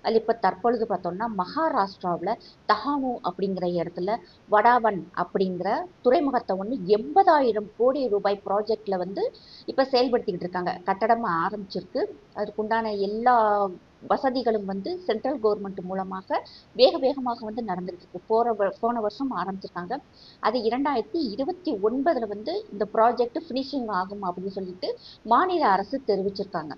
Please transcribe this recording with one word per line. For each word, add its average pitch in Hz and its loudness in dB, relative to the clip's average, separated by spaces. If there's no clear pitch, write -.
அது 226 2
இப்ப 220 4
தற்பொழுது 220 0
பார்த்தோம்னா, 190 -4
மகாராஷ்டிராவுல 196 -2
தஹானு 262 0
அப்படிங்கிற 180 -2
இடத்துல 180 -2
வடாவன் 220 4
அப்படிங்கிற 180 -2
துறைமுகத்தை 254 2
ஒண்ணு 208 -4
எண்பதாயிரம் 254 4
கோடி 262 2
ரூபாய் 202 0
ப்ராஜெக்ட்ல 208 -2
வந்து 202 -4
இப்ப 269 0
செயல்படுத்திக்கிட்டு 240 0
இருக்காங்க. 175 -4
கட்டடம் 220 2
ஆரம்பிச்சிருக்கு. 196 -2
அதுக்குண்டான 214 -2
எல்லா 214 4
வசதிகளும் 233 2
வந்து 196 -6
சென்ட்ரல் 262 -2
கவர்மெண்ட் 202 0
மூலமாக 190 -4
வேக 330 6
வேகமாக 254 -2
வந்து 220 -6
நடந்துட்டு 180 -6
இருக்கு. - -14
போற 226 2
வ-, 202 0
போன 233 0
வருஷம் 220 -4
ஆரம்பிச்சிருக்காங்க. 190 -6
அது 226 0
இரண்டாயிரத்தி 254 0
இருபத்தி 277 -4
ஒன்பதுல 233 0
வந்து 233 -6
இந்த 202 -4
ப்ராஜெக்ட் 233 2
ஃபினிஷிங் 269 -4
ஆகும் 202 -4
அப்படின்னு 180 -6
சொல்லிட்டு 190 -8
மாநில 294 2
அரசு 196 0
தெரிவிச்சிருக்காங்க. 190 -2